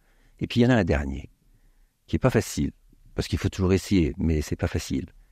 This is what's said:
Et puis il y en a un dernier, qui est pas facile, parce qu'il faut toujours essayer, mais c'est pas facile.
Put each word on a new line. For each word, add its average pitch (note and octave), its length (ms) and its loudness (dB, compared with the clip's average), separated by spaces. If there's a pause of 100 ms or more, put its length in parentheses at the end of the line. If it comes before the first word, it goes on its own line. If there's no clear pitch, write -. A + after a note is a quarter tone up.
(380)
Et - 80 -4
puis - 140 0
il - 20 6
y A#2 40 6
en B2+ 40 4
a B2+ 60 4
un G2+ 80 4
dernier, C#2 460 -2 (760)
qui - 100 -2
est - 40 0
pas B2+ 100 4
facile, - 400 -2 (440)
parce - 140 -4
qu'il E2+ 100 -2
faut G2 100 -2
toujours F#2 240 0
essayer, F2 440 2
mais D#2 240 0
c'est - 160 -6
pas E2+ 120 -2
facile. - 380 -4 (260)